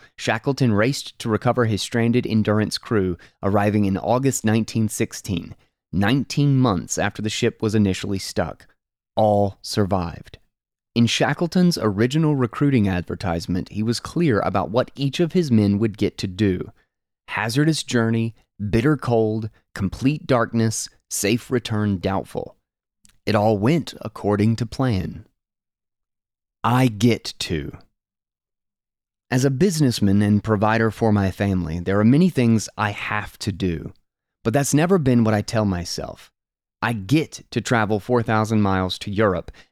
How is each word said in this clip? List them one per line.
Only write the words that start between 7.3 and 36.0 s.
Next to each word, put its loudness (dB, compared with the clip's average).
ship -2
was -2
initially 0
stuck. -8
All 2
survived. -4
In 4
Shackleton's 2
original 2
recruiting 2
advertisement, -4
he -6
was -2
clear 0
about -2
what 0
each -2
of 0
his 0
men 4
would -2
get -2
to -6
do. -2
Hazardous 0
journey, 0
bitter 2
cold, 0
complete -2
darkness, 0
safe -2
return -2
doubtful. -6
It -2
all 2
went 0
according 0
to -4
plan. -4
I 4
get 0
to. -4
As 2
a 4
businessman 2
and 2
provider 2
for 0
my 2
family, -2
there 0
are 4
many 6
things 2
I -2
have -8
to -4
do. -4
But -2
that's 0
never 2
been 4
what 2
I 2
tell -2
myself. -6